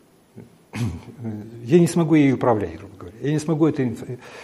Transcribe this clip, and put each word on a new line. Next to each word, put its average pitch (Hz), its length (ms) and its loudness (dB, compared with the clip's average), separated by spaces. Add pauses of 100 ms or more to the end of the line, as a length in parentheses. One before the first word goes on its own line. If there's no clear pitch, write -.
(720)
<clears throat> 107 60 -10 (880)
Я 151 140 6
не 175 80 6
смогу 165 300 2
ей 139 160 6
управлять, 107 460 0
грубо - 200 -18
говоря. - 240 -18
Я 143 100 -2
не 151 60 0
смогу 160 280 0
это 143 180 0
инф-, 117 240 -4
э, 123 80 -10 (280)